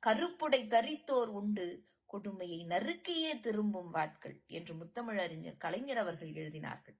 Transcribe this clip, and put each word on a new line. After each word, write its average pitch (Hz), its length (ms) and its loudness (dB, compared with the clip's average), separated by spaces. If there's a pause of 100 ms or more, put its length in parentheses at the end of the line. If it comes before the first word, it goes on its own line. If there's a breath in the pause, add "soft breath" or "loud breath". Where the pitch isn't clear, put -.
கருப்புடை 269 640 4
தரித்தோர் 247 580 4
உண்டு, 202 640 -2 (180 soft breath)
கொடுமையை 185 600 -6
நறுக்கியே 311 760 0
திரும்பும் 208 500 0
வாட்கள்" - 580 -4
என்று 165 260 -8
முத்தமிழறிஞர் 170 840 -4
கலைஞர் 233 400 -2
அவர்கள் 165 340 -2
எழுதினார்கள். 151 680 -8